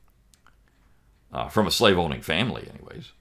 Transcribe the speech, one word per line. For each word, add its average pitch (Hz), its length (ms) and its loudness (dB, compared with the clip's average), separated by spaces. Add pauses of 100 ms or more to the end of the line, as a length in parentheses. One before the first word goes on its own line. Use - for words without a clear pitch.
(1300)
uh, 62 160 -6
from 107 180 2
a 82 40 -2
slave-owning 87 500 4
family, 82 540 -4
anyways. - 460 -18